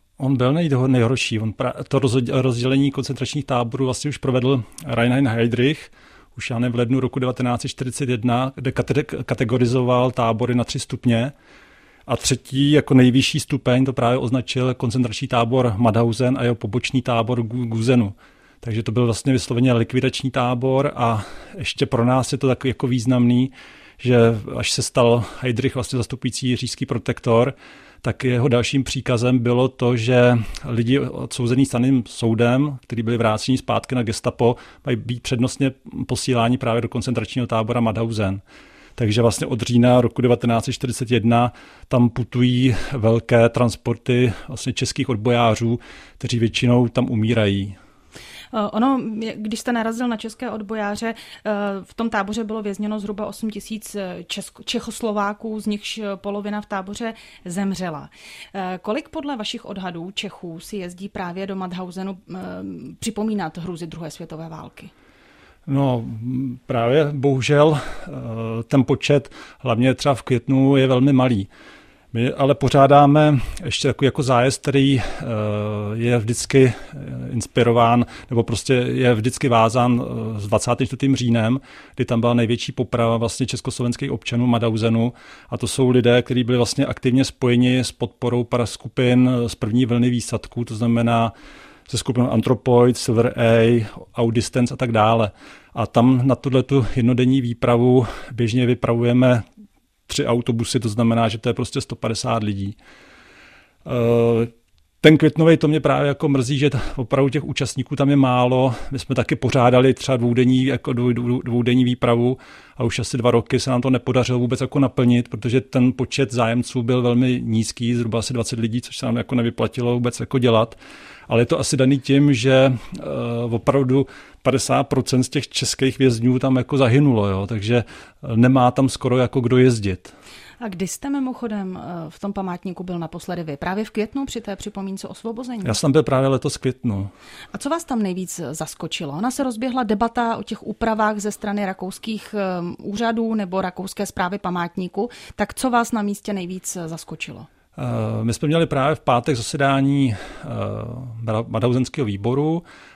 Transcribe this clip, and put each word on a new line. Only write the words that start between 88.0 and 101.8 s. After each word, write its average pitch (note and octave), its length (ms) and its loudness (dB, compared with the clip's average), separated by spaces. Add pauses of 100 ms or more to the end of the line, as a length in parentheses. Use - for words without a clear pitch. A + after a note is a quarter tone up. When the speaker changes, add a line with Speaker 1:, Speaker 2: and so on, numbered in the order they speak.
Speaker 1:
paraskupin, B2 920 2
eh, A#2+ 160 0
z - 60 -10
první B2 300 0
vlny A#2+ 240 2
výsadků, A#2+ 560 -4
to A#2 100 -10
znamená A#2 580 2 (560)
se B2 80 -4
skupinou A#2+ 340 0
Anthropoid, A#2+ 640 4
Silver A#2 400 0
A, A#2 480 4 (360)
Outdistance A#2 520 0
a - 40 -12
tak B2 140 -4
dále. A2 400 2 (420)
A A2+ 140 -4
tam B2 360 4
na C3 120 4
tuhletu C3 500 2 (100)
jednodenní B2+ 460 4
výpravu A#2+ 640 4 (260)
běžně A#2+ 340 0
vypravujeme A#2+ 760 2 (640)
tři - 180 -4
autobusy, A#2+ 540 0
to A2+ 100 -2
znamená, A#2 380 2
že A2 100 -2
to B2 120 -4
je A#2 40 0
prostě B2+ 280 -4